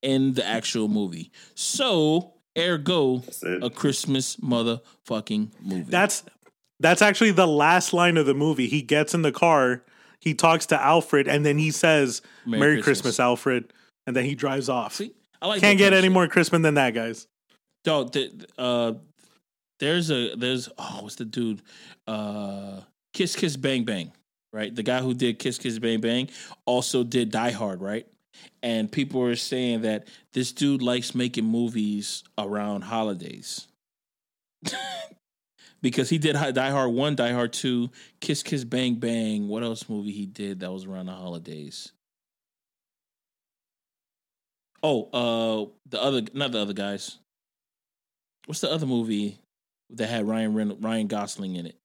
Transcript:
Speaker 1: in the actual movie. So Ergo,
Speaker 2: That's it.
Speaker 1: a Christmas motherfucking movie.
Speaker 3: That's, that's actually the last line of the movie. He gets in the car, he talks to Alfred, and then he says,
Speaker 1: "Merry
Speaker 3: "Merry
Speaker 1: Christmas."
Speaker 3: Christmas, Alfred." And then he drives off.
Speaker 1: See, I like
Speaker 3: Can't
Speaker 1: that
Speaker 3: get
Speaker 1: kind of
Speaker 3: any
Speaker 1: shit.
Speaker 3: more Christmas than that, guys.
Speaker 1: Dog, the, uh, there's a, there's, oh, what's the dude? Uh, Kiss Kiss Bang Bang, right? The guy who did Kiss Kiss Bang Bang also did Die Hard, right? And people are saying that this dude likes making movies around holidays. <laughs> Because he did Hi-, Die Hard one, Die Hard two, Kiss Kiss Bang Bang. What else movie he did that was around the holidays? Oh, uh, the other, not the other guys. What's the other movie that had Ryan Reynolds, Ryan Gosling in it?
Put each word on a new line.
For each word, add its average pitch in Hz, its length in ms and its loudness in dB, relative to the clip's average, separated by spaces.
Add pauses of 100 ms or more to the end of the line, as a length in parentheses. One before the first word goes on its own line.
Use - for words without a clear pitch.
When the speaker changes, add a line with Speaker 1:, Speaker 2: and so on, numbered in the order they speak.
Speaker 1:
in 135 320 2
the 123 120 0
actual 110 420 -2
movie. 95 440 -4 (240)
So 175 760 0 (240)
Ergo, 160 600 0
Speaker 2:
That's - 240 -14
it. 90 200 -4
Speaker 1:
a 123 60 -2
Christmas 135 680 -2
motherfucking 117 1120 -2 (100)
movie. 92 280 -4
Speaker 3:
That's, 196 340 2 (560)
that's 170 220 6
actually 208 300 6
the 180 160 6
last 160 460 4
line 175 240 6
of 151 80 4
the 135 80 4
movie. 139 340 2
He 143 140 0
gets 147 320 2
in 170 80 2
the 151 100 2
car, 135 520 4 (360)
he 160 140 -2
talks 160 340 4
to 147 140 4
Alfred, 143 460 4
and 147 180 2
then 147 120 2
he 156 140 0
says, 147 500 4 (240)
Speaker 1:
"Merry 117 140 -2
Speaker 3:
"Merry 147 220 6
Speaker 1:
Christmas." 104 200 2
Speaker 3:
Christmas, 120 180 -2
Alfred." 123 540 2 (340)
And 123 80 -4
then 127 100 0
he 143 100 -2
drives 135 320 -2
off. 123 280 -4
Speaker 1:
See, 208 180 -10 (280)
I 170 60 -4
like 202 140 0
Speaker 3:
Can't 208 160 8
Speaker 1:
that - 0 -
Speaker 3:
get 196 80 8
Speaker 1:
kind 196 80 8
of 190 60 8
Speaker 3:
any 185 80 6
Speaker 1:
shit. 185 60 6
Speaker 3:
more 180 140 6
Christmas 165 360 4
than 151 100 6
that, 131 200 4
guys. 113 340 -6 (560)
Speaker 1:
Dog, 139 300 0
the, - 320 -6 (120)
uh, 120 360 0 (840)
there's 160 320 0
a, 120 240 -2
there's, 123 420 -4
oh, - 240 -12
what's 104 140 -14
the 120 100 -10
dude? 110 360 -4 (460)
Uh, 101 720 -8 (320)
Kiss 180 220 -2
Kiss 156 220 -2
Bang 131 280 0
Bang, 95 260 -6 (420)
right? 107 220 -6
The 117 80 -4
guy 127 180 0
who 127 120 -2
did 123 260 -2
Kiss 123 180 -4
Kiss 113 220 -6
Bang 113 220 0
Bang 120 280 -2 (360)
also 123 380 0
did 117 280 -2
Die 117 200 0
Hard, 101 300 -6
right? 104 240 -6 (580)
And 113 280 -2
people 135 320 -2
are 120 120 2
saying 120 460 -2
that 107 260 -4 (260)
this 127 180 -2
dude 139 300 0
likes 123 320 -2
making 123 320 -2
movies 110 760 -2 (140)
around 104 460 -4
holidays. 104 840 -6 (960)
<laughs> - 60 -6 (1120)
Because 127 280 0
he 165 80 2
did 147 160 2
Hi-, 139 160 0
Die 131 180 0
Hard 135 240 0
one, 143 220 0
Die 120 160 0
Hard 120 220 -2
two, 120 360 -2 (300)
Kiss - 240 -4
Kiss 139 200 -4
Bang 123 360 -2
Bang. 113 480 -2
What 107 160 -6
else 113 260 -8
movie 104 220 -6
he 101 160 -8
did 98 320 -10
that 92 120 -10
was 92 140 -12
around 92 220 -12
the 92 60 -10
holidays? 85 760 -14 (3000)
Oh, 135 280 2
uh, 113 580 0 (200)
the - 100 -4
other, 127 220 0 (120)
not 135 180 -4
the 117 80 -2
other 104 140 -4
guys. 98 440 -8 (1300)
What's 156 160 -8
the 143 100 -2
other 160 140 -2
movie 110 540 -2 (520)
that 117 160 -6
had 113 200 -4
Ryan 110 260 -2
Reynolds, 107 300 -4
Ryan 110 240 -2
Gosling 98 480 -6
in 87 100 -10
it? 85 200 -16